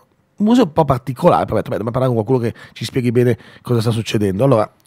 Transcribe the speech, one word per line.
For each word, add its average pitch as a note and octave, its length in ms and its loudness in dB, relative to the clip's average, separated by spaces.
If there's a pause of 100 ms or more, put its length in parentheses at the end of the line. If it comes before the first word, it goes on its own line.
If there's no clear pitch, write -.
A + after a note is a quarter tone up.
(360)
un G#3 100 -2
museo A#3+ 200 4
un D3 60 -8
po' D#3+ 120 2
particolare, B2+ 600 0
poi A2+ 80 -6
ho - 20 0
detto, F#2 140 -4
"Beh, G#2 80 -4
dobbiamo G#2+ 120 -6
parlare B2+ 240 0
con A2+ 80 0
qualcuno A#2 260 0
che - 80 -10 (160)
ci - 120 -12
spieghi B2 260 -2
bene B2 260 2 (260)
cosa A#2+ 180 -2
sta A2+ 100 -2
succedendo." G#2 540 -2
Allora, A#2 260 2 (160)